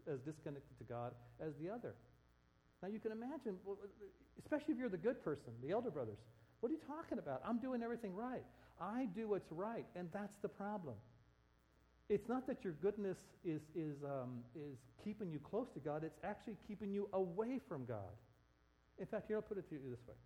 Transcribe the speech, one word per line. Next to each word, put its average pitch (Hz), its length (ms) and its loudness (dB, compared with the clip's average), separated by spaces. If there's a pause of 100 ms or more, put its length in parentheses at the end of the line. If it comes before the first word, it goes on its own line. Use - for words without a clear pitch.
as 143 140 2
disconnected 143 560 -6
to - 60 -10
God 120 300 -2 (260)
as 156 180 -2
the 160 120 -2
other." 208 260 -4 (840)
Now 175 60 -2
you 214 120 0
can 220 120 2
imagine, 233 520 -2
well, 196 140 -2 (640)
especially 302 340 4
if 233 60 2
you're 254 100 4
the 185 80 0
good 233 260 4
person, 139 380 2
the 135 100 2
elder 233 200 4
brothers, 117 260 0 (420)
"What 240 120 4
are - 20 4
you 302 140 0
talking 302 320 -2
about? 143 260 0
I'm 226 140 6
doing 247 240 2
everything 226 320 0
right. 233 280 -2 (360)
I 220 260 2
do 214 220 0
what's 202 240 4
right," 185 340 -2 (100)
and 175 160 -4
that's 202 260 -4
the 190 120 -2
problem. 196 460 -2 (1120)
It's 208 180 6
not 254 200 4
that - 160 0
your 185 100 2
goodness 190 440 2 (280)
is, 156 160 2 (120)
is, 156 300 0
um, 127 400 0 (100)
is 147 240 -6 (260)
keeping 208 280 -2
you 151 80 0
close 202 360 0
to - 40 -4
God, 151 240 2
it's 160 200 -6
actually 208 340 -4 (100)
keeping 202 240 -2
you 202 220 4
away 190 460 4 (100)
from 135 160 -2
God. 104 260 -2 (880)
In 202 60 -4
fact, 208 220 -2
here, 214 100 2
I'll 214 40 2
put 214 160 -2
it 175 120 -6
to 160 60 -4
you 139 140 -4
this 120 180 -6
way. - 80 -14 (100)